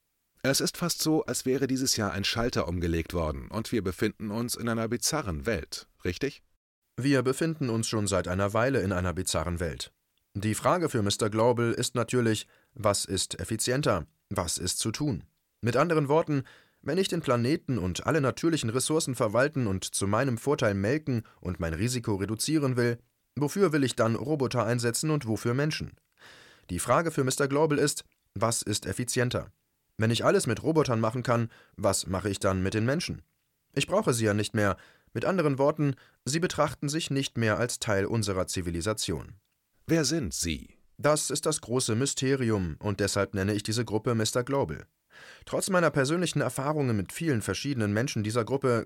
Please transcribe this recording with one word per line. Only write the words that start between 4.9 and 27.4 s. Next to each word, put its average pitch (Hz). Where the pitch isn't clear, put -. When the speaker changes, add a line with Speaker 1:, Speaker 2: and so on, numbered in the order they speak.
Speaker 1:
Welt, -
richtig? 113
Speaker 2:
Wir 131
befinden 143
uns 113
schon 107
seit 90
einer 98
Weile 120
in 95
einer 90
bizarren 85
Welt. 82
Die 104
Frage 160
für 117
Mister 101
Global 117
ist -
natürlich, 117
was 104
ist -
effizienter? 117
Was 92
ist -
zu 113
tun? 143
Mit 117
anderen 156
Worten, 147
wenn 143
ich 196
den 170
Planeten 123
und 90
alle 151
natürlichen 139
Ressourcen 131
verwalten 123
und 95
zu -
meinem 113
Vorteil 135
melken 123
und 90
mein 82
Risiko 117
reduzieren 120
will, 120
wofür 165
will 151
ich 127
dann 113
Roboter 127
einsetzen 120
und 147
wofür 110
Menschen? 147
Die 87
Frage 160
für 143
Mister 139